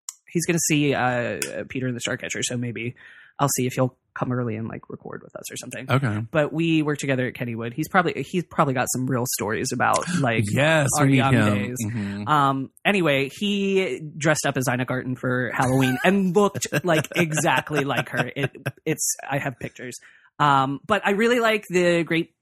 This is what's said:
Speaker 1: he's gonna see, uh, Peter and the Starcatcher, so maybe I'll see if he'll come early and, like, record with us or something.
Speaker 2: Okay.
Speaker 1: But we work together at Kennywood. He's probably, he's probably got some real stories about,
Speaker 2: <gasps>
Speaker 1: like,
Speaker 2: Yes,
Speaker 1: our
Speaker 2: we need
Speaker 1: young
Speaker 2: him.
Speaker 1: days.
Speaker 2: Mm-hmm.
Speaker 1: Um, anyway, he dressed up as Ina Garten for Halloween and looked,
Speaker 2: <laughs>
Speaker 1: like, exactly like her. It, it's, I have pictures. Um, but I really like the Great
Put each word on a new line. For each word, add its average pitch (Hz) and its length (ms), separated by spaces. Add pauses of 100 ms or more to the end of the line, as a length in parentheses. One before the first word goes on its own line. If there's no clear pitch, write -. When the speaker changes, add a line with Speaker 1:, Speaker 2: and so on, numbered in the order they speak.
(300)
Speaker 1:
he's 170 160
gonna 170 140
see, 147 340
uh, 120 460 (280)
Peter 127 200
and 123 80
the 117 100
Starcatcher, - 360
so 123 140
maybe 120 380 (460)
I'll 143 160
see 127 100
if 127 80
he'll 131 220 (180)
come - 180
early 120 240
and, 113 100
like, - 240
record - 320
with - 140
us - 160
or - 40
something. 127 320
Speaker 2:
Okay. 120 300 (140)
Speaker 1:
But 151 200
we 160 300
work 147 160
together 131 300
at - 60
Kennywood. 117 380
He's 151 160
probably, 165 400
he's 180 160
probably 143 300
got 123 180
some 127 140
real 127 200
stories 107 460
about, 117 360
Speaker 2:
<gasps> 175 120
Speaker 1:
like, 113 300
Speaker 2:
Yes, 143 380 (100)
Speaker 1:
our 147 60
Speaker 2:
we 135 80
need 135 60
Speaker 1:
young 135 160
Speaker 2:
him. 107 200
Speaker 1:
days. 104 220 (100)
Speaker 2:
Mm-hmm. 104 420
Speaker 1:
Um, 139 420 (140)
anyway, 160 480
he 196 680 (160)
dressed 156 280
up 143 120
as 131 120
Ina 123 180
Garten 127 280
for 127 400
Halloween 131 500
and 190 300
looked, 202 400
Speaker 2:
<laughs> 147 100
Speaker 1:
like, 156 300
exactly 151 680
like 131 240
her. 123 260
It, 139 220 (280)
it's, - 300 (140)
I 139 100
have 135 220
pictures. 123 360 (440)
Um, 139 440
but 196 220
I 202 40
really 233 280
like 220 300
the 175 340
Great 165 400